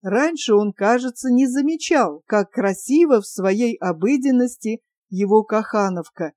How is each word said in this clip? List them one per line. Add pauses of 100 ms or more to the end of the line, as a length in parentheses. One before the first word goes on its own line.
Раньше
он,
кажется,
не
замечал,
как
красиво
в
своей
обыденности (320)
его
Кахановка